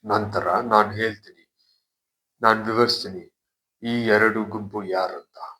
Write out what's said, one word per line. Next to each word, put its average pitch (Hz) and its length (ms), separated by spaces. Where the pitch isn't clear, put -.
ನಂತರ 104 400
ನಾನ್ 107 220
ಹೇಳ್ತೀನಿ, 107 500
ನಾನ್ 110 240
ವಿವರಿಸ್ತೀನಿ 110 560
ಈ 117 100
ಎರಡು 110 240
ಗುಂಪು 104 340
ಯಾರಂತ. 92 500